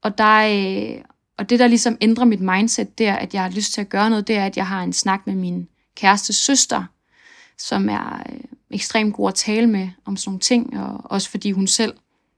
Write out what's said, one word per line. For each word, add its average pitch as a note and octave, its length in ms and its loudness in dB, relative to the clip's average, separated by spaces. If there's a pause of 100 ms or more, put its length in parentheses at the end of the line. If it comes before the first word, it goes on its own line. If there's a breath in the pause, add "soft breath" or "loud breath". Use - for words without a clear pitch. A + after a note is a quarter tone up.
og G#3 160 -2
der, G#3+ 760 2
øh, - 80 -16 (340)
og G3+ 140 -6
det, A#3+ 80 4
der B3 80 8
ligesom A#3 340 4
ændrer A3+ 240 4
mit G#3+ 160 4
mindset G3+ 580 0
der, G#3 160 2
at F#3+ 200 -6
jeg F#3+ 80 -2
har F#3 80 -4
lyst G#3 220 -4
til - 80 -6
at G3 80 -6
gøre G#3 220 2
noget, G#3+ 180 0
det A3 80 2
er, G3 100 0
at F#3+ 100 -6
jeg F#3+ 100 -4
har F#3 160 -4
en F3+ 100 -4
snak G3 340 -2
med G3 80 -4
min F3+ 340 -4 (280)
kærestes G3+ 400 2
søster, - 480 0 (760 soft breath)
som G3 300 -2
er... - 400 -6
Øh, - 120 -16 (300)
ekstremt G#3 440 -2
god G3+ 140 -2
at G3 60 -4
tale A3 320 0
med F#3+ 220 0 (160)
om G3 120 -6
sådan - 140 -8
nogle F#3+ 100 -8
ting, - 380 0
og G3 260 -8
også - 260 -4
fordi G3+ 220 -4
hun F#3+ 140 0
selv - 280 0 (420)